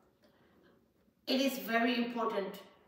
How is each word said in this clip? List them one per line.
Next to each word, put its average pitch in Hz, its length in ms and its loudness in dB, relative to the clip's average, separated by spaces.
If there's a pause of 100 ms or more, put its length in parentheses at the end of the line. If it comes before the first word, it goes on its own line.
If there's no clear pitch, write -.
(1300)
It 254 140 2
is 269 180 2
very 233 380 2
important 214 640 -2 (260)